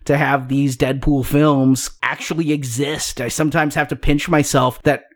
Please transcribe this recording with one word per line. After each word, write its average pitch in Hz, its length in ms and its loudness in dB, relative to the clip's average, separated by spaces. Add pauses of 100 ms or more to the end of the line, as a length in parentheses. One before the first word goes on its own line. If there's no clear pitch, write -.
to 143 120 2
have 139 300 0
these 135 300 0
Deadpool 135 480 0
films 135 640 2 (120)
actually 151 520 -2
exist. 139 680 -4
I 120 80 -4
sometimes 151 480 0
have 151 140 -2
to - 60 -4
pinch - 340 0
myself 135 540 2
that 139 200 0 (120)